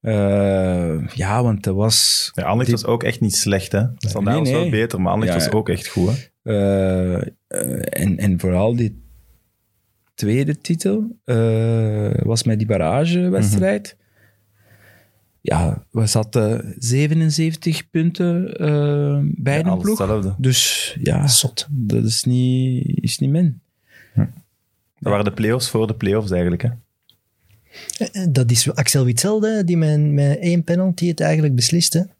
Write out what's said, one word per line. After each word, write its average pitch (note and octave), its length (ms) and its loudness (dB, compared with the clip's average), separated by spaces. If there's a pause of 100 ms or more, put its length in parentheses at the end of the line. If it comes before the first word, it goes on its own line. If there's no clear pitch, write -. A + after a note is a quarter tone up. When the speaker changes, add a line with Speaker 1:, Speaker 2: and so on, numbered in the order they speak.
Speaker 1:
Eh, F#2+ 1120 0
ja, G#2 300 0
want G#2+ 200 0
dat F#2+ 120 -2
was - 580 0
Speaker 2:
Ja, - 100 -6
Anderlecht A#2 260 0
Speaker 1:
die A#2+ 80 4
Speaker 2:
was - 80 -6
ook A#2 180 0
echt - 180 -2
niet G#2 140 0
slecht, G2+ 360 0
hè? G2+ 120 2 (140)
Standaard G2+ 280 -4 (100)
Speaker 1:
Nee, D#3+ 80 0
Speaker 2:
was C3 80 0
wel D3+ 100 2
Speaker 1:
nee. F3 80 0
Speaker 2:
beter, A2 320 -2
maar F2+ 120 0
Anderlecht F2+ 260 0
Speaker 1:
Ja, E2+ 60 0
Speaker 2:
was - 80 -2
Speaker 1:
ja. G#2+ 60 2
Speaker 2:
ook G#2+ 100 -2
echt F2 180 -4
goed, F#2 220 0
hè? B2 60 0 (280)
Speaker 1:
Eh, F#2+ 720 0 (320)
eh, - 560 -6
en, F#2+ 140 0
en F#2+ 220 0
vooral G2 360 0
die A2+ 260 -2 (1120)
tweede C#3 420 0
titel, G#3 680 -2
eh, A2+ 840 2 (120)
was A2+ 200 0
met A2 140 2
die A2 100 -2
barragewedstrijd. F3 1300 2
Speaker 2:
Mhm. - 80 -20 (1400)
Speaker 1:
Ja, - 500 0
we A2+ 160 0
zaten A2 680 -2
zevenenzeventig D#3 1120 0
punten, F3 680 0
eh, D3 640 0 (180)
bij C#3 200 0
Speaker 2:
Ja, D#3+ 60 0
Speaker 1:
de F3+ 60 2
Speaker 2:
alles F3+ 140 0
Speaker 1:
ploeg. G#3 140 0
Speaker 2:
hetzelfde. G2 400 0
Speaker 1:
Dus - 640 0
ja, - 260 2
Speaker 3:
Zot. - 420 0
Speaker 1:
dat A2+ 340 0
is A2 200 -2
niet, B2+ 600 0 (200)
is - 160 -2
niet C3+ 100 0
min. D#3 320 2 (520)
Speaker 2:
Hm. - 60 2 (800)
Dat G#2 120 -2
waren G2+ 140 2
de G2+ 80 0
play-offs A2+ 360 0
voor A2 180 0
de G#2+ 80 -2
play-offs G#2 360 0
eigenlijk, F2 300 0
hè? A#2 80 0 (1300)
Speaker 3:
Eh, G3+ 260 -6
eh, F3+ 80 0
dat B2 200 2
is A#2+ 220 0
Axel C3 320 0
Witsel, F#3+ 360 0
hè, G#3+ 220 0
die E3+ 140 2
met, D3+ 220 2 (120)
met C#3+ 280 2
één F3 240 0
penalty F3 440 0
het E3 120 -2
eigenlijk D#3 360 2
besliste. E3 540 2 (100)